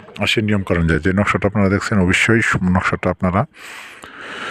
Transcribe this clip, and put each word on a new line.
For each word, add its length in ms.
আসেন 260
নিয়মকরণ 420
যায়। 180
যে 80
নকশাটা 340
আপনারা 220
দেখছেন, 300
অবশ্যই 420
সু-, 320
নকশাটা 360
আপনারা 320